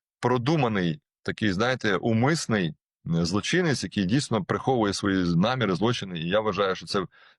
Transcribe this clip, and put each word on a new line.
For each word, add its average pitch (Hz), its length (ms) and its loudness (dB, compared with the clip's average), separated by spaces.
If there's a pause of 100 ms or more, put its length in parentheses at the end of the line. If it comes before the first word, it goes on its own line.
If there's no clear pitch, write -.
(200)
продуманий, 117 800 0 (240)
такий, 98 280 -2
знаєте, 110 460 0
умисний, 117 720 0
е, - 580 -4
злочинець, 131 580 0
який 98 220 -2
дійсно 113 380 0
приховує 110 500 0
свої 92 420 0
наміри, 107 400 2
злочини. 95 440 -2
І 82 100 -4
я 101 100 2
вважаю, 101 360 0
що 87 100 -14
це, 95 200 -2 (340)